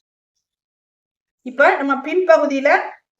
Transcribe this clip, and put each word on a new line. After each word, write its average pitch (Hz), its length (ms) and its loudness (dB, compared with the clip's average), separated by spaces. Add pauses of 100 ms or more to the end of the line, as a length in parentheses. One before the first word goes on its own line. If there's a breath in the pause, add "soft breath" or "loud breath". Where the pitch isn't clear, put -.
(1500)
இப்ப 285 160 0 (140)
நம்ம 277 140 -2 (120)
பின்பகுதியில 302 640 0 (500)